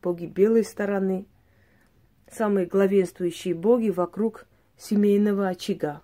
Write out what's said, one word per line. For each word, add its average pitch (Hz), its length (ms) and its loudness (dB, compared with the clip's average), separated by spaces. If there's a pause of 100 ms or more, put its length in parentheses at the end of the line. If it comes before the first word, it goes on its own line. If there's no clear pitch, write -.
боги 175 240 -6
белой 214 400 2
стороны. 196 600 -4 (1040)
Самые 202 360 -2
главенствующие 185 880 0
боги 220 340 2
вокруг 190 560 -4 (300)
семейного 202 720 2
очага. 165 560 -6